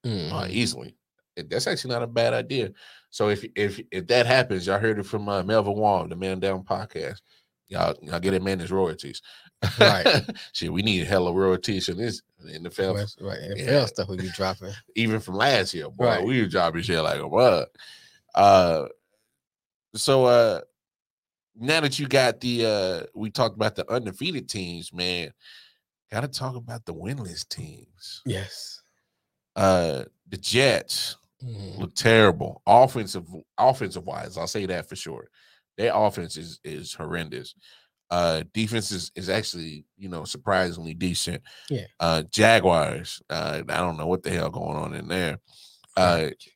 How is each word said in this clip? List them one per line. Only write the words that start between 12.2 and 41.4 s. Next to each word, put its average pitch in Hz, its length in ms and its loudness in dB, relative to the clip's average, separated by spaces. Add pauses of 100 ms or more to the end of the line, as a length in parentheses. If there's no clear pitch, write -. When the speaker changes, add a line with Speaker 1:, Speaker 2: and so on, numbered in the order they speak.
Speaker 1:
in 76 80 -20
the 76 80 -16
N 82 100 -12
F 85 120 -10
L. 95 140 0
Speaker 2:
That's 104 300 -4
right. 98 180 -8
N 95 160 -8
F - 120 -8
L 131 60 2
Speaker 1:
Yeah. 131 120 4
Speaker 2:
stuff 98 240 -6
we 92 80 -6
be 92 180 -6
dropping. 95 320 -4 (140)
Speaker 1:
<laughs> - 140 -12
Even 110 240 0
from 92 160 -10
last 113 360 2
year, 80 160 -8
boy, - 160 -2
Speaker 2:
Right. 107 220 2
Speaker 1:
we 123 160 2
were 95 60 0
dropping 85 340 0
shit 82 200 0
like 76 180 0
a 71 80 -8
bug. 92 400 6 (680)
Uh, 90 500 8 (1080)
so, 131 320 4
uh, 117 340 6 (960)
now 143 260 0
that 139 180 0
you 143 100 -4
got 127 320 4
the, 120 260 0
uh, 92 360 0 (120)
we 107 160 -8
talked 107 260 0
about 107 200 0
the - 140 -8
undefeated 123 580 -4
teams, 87 440 -8
man, 90 400 -4 (760)
gotta 120 180 -4
talk 131 280 -8
about 120 300 -14
the 85 80 -10
winless 92 540 -10
teams. - 760 -16
Speaker 2:
Yes. - 560 -10 (720)
Speaker 1:
Uh, 87 480 2 (240)
the 95 80 -12
Jets - 800 0 (280)
Speaker 2:
Mm-hmm. 101 360 -12
Speaker 1:
look - 160 -6
terrible. 110 720 6
Offensive, 107 580 4 (320)
offensive 101 480 0
wise, 78 320 -10
I'll 82 80 -6
say 101 200 -6
that 90 220 -6
for - 60 -14
sure. - 340 -12 (480)
Their 113 160 0
offense 98 440 0
is, 82 260 -16
is 76 320 -12
horrendous. 78 600 -8 (560)
Uh, 85 320 2 (100)
defense 110 380 -2
is, 85 240 -8
is 92 120 -8
actually, 85 560 -4 (140)
you 98 100 -14
know, 85 140 -10
surprisingly 87 720 -2
decent. 87 480 -4 (260)